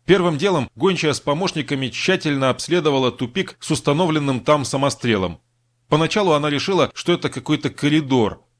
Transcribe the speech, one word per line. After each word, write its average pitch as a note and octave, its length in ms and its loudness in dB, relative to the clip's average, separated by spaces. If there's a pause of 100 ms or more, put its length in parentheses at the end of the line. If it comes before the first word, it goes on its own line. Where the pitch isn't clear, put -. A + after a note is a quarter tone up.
Первым F3 320 4
делом D#3+ 380 0
гончая D#3 380 0
с - 60 -6
помощниками D3 680 -4
тщательно D3 600 0
обследовала C#3 600 0
тупик C3 480 -6
с - 120 -8
установленным D3 680 0
там D3 240 2
самострелом. A#2+ 760 -2 (500)
Поначалу D#3+ 420 2
она D3 180 2
решила, C#3+ 440 0
что - 180 -2
это D#3+ 180 -2
какой-то C#3+ 400 -4
коридор. C3+ 760 0 (140)